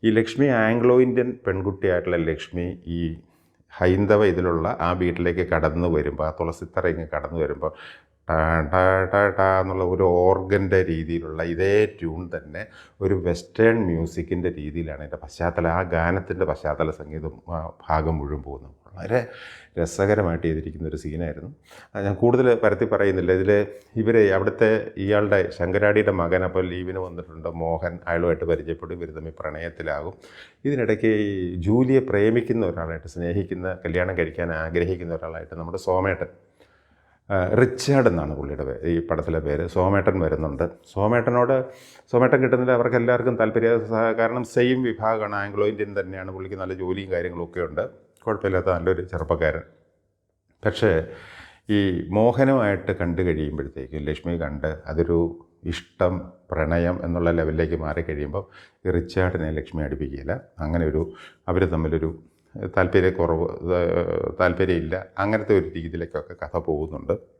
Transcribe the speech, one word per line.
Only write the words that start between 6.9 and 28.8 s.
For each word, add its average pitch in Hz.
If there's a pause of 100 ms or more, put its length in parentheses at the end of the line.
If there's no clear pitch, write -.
ഇങ്ങ് 80
കടന്നു 73
വരുമ്പോൾ 73 (560)
ടാ, 82 (360)
ടാ, 92 (300)
ടാ, 101 (180)
ടാ 95 (140)
എന്നുള്ള 92 (100)
ഒരു 92 (160)
ഓർഗൻ്റെ 95 (120)
രീതിയിലുള്ള 80 (140)
ഇതേ 95 (220)
ട്യൂൺ 82 (140)
തന്നെ 76 (420)
ഒരു 95 (120)
വെസ്റ്റേൺ 110 (120)
മ്യൂസിക്കിൻ്റെ 85
രീതിയിലാണ് 76
അതിൻ്റെ 76
പശ്ചാത്തലം, 85
ആ - (140)
ഗാനത്തിൻ്റെ 90
പശ്ചാത്തല 78 (100)
സംഗീതം, 76 (240)
ആ - (280)
ഭാഗം 80
മുഴുവൻ 71
പോകുന്നു. 67 (220)
വളരെ 107 (600)
രസകരമായിട്ട് 90
ചെയ്തിരിക്കുന്ന 78
ഒരു 78
സീനായിരുന്നു. 80 (420)
അത് 104
ഞാൻ 101
കൂടുതൽ 123 (180)
പരത്തി 104
പറയുന്നില്ല. 92
ഇതിൽ 95 (520)
ഇവരെ 113 (140)
അവിടുത്തെ 104 (340)
ഇയാളുടെ 104 (180)
ശങ്കരാടിയുടെ 101
മകൻ 90
അപ്പോൾ 92
ലീവിന് 92
വന്നിട്ടുണ്ട്, 82 (140)
മോഹൻ, 82 (160)
അയാളുമായിട്ട് 85
പരിചയപ്പെടും, 82